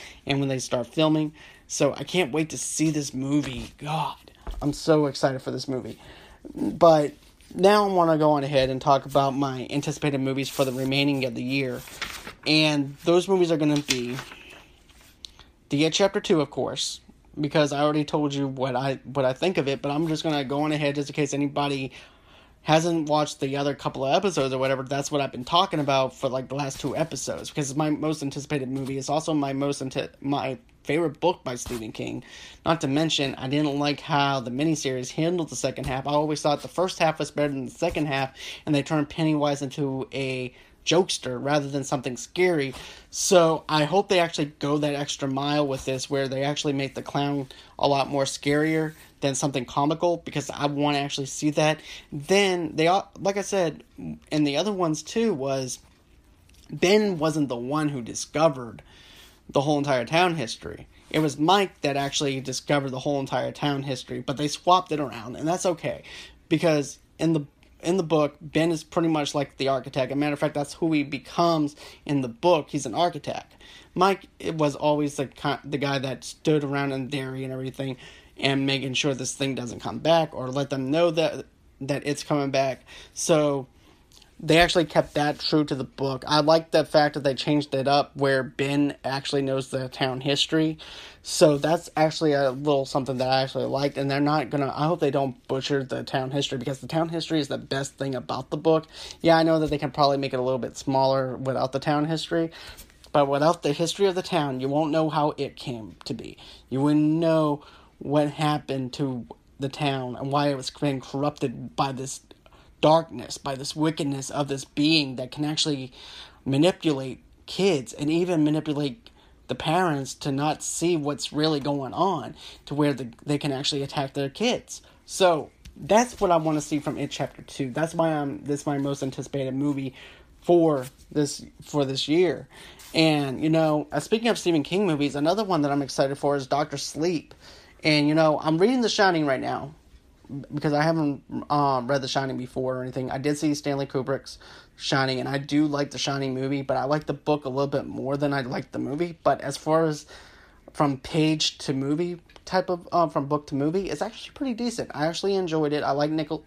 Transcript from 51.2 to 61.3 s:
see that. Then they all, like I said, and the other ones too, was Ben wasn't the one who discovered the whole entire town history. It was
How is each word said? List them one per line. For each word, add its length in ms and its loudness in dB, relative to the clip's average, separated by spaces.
see 260 -4
that. 280 2
Then 640 2
they 120 4
all, 220 2
like 180 0
I 40 0
said, 420 -2
and 140 2
the 120 0
other 140 0
ones 300 0
too, 320 0
was 460 -4
Ben 480 4
wasn't 320 0
the 60 -4
one 340 -2
who 120 -6
discovered 840 -2
the 120 2
whole 180 2
entire 260 0
town 300 2
history. 520 -8
It 100 0
was 200 0